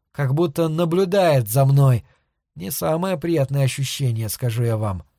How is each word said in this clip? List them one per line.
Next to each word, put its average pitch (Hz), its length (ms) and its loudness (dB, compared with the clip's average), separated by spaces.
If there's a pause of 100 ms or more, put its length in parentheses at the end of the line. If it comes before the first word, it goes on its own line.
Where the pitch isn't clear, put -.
(120)
как 135 220 -2
будто 165 340 0
наблюдает 170 800 2
за 131 160 2
мной. 135 400 4 (500)
Не 180 160 -12
самое 175 460 -2
приятное 143 480 0
ощущение, 127 640 -2
скажу 120 360 -4
я 117 120 0
вам. 101 280 -4 (140)